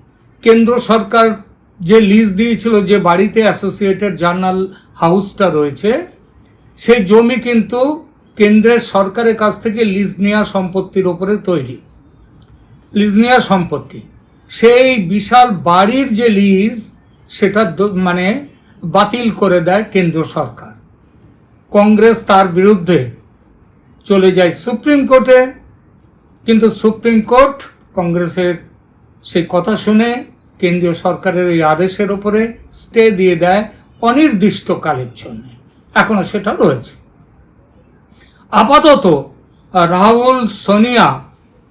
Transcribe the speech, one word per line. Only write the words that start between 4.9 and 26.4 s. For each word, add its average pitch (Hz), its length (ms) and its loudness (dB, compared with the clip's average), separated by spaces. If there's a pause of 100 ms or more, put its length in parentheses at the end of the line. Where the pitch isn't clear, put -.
হাউসটা 190 540 -2
রয়েছে, 151 420 -2 (840)
সেই 233 280 2
জমি 233 320 2
কিন্তু 240 440 -2 (560)
কেন্দ্রের 214 420 4
সরকারের 220 580 -2
কাছ 214 260 -2
থেকে 226 220 -4
লিজ 196 340 -2
নেওয়া 202 260 0
সম্পত্তির 185 640 -4
ওপরে 180 300 -4
তৈরি। 147 420 -6 (1120)
লিজ 208 260 0
নেওয়া 240 220 4
সম্পত্তি, 170 600 -4 (480)
সেই 247 480 4
বিশাল 214 540 2
বাড়ির 202 640 0
যে 233 140 0
লিজ, 202 480 2 (520)
সেটা 202 360 0
দ-, 180 320 -4 (100)
মানে 180 200 -2 (560)
বাতিল 208 480 -2
করে 180 300 0
দেয় 185 320 0
কেন্দ্র 165 320 -2
সরকার। - 480 -10 (1000)
কংগ্রেস 214 560 4
তার 196 220 4
বিরুদ্ধে 175 600 0 (920)
চলে 190 280 2
যায় 180 180 2
সুপ্রিম 269 560 -2
কোর্টে, 254 320 4 (1080)